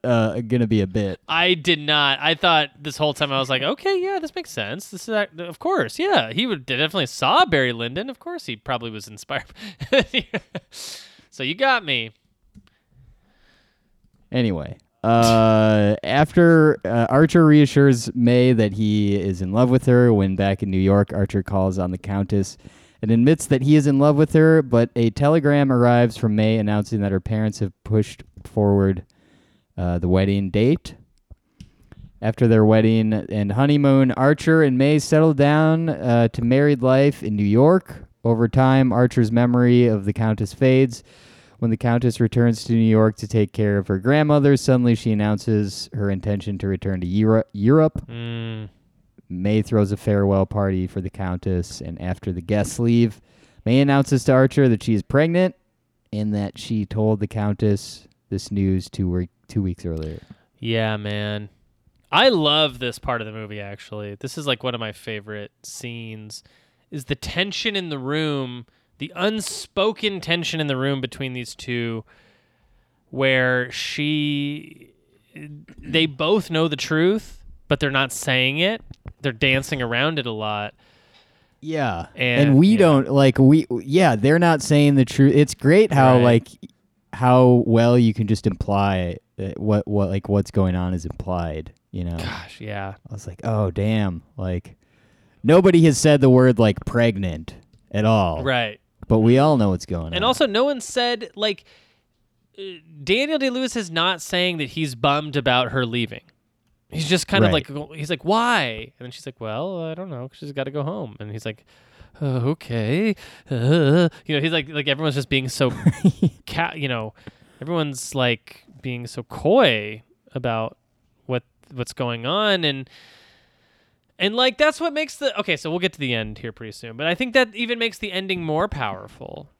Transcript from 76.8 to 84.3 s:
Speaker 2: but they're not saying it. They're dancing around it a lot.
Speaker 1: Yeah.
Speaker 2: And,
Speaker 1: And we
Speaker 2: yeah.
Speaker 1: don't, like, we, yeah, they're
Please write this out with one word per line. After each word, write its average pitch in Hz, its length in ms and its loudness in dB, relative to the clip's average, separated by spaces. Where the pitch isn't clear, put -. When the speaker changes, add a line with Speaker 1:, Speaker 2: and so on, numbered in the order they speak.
Speaker 2:
but 143 120 -2
they're 143 120 -2
not 135 200 0
saying 131 480 -2
it. 208 220 -2
They're 135 100 -4
dancing 131 500 -2
around 127 380 -2
it 123 60 -8
a 120 60 -8
lot. 107 420 -6
Speaker 1:
Yeah. 135 540 -6
Speaker 2:
And, 127 340 0
Speaker 1:
And 135 80 6
we 180 120 6
Speaker 2:
yeah. 220 80 4
Speaker 1:
don't, 156 320 4
like, 139 300 4
we, 143 260 6
yeah, 143 340 2
they're 139 240 2